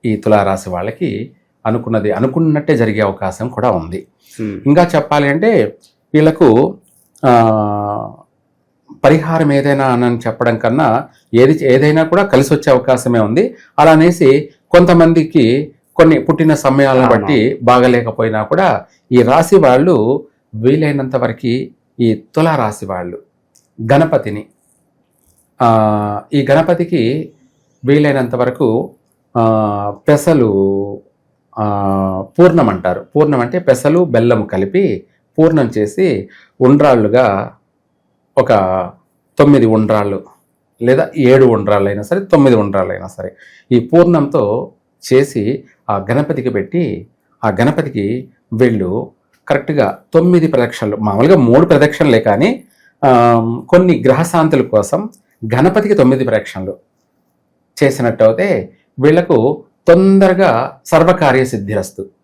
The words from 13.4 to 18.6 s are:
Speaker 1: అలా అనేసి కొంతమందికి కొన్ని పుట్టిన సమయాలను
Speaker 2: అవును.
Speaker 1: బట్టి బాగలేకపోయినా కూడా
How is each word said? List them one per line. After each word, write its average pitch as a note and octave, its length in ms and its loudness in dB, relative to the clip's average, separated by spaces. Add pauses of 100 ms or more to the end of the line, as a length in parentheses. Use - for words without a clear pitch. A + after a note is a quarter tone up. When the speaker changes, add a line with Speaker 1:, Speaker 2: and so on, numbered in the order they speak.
Speaker 1:
అలా D#3 120 6
అనేసి D#3 580 2 (220)
కొంతమందికి E3 1000 2 (240)
కొన్ని D#3+ 240 4
పుట్టిన D#3 340 0
సమయాలను C3+ 520 2
Speaker 2:
అవును. A2+ 160 2
Speaker 1:
బట్టి C3 420 -2
బాగలేకపోయినా A#2 800 0
కూడా D3+ 420 -2 (260)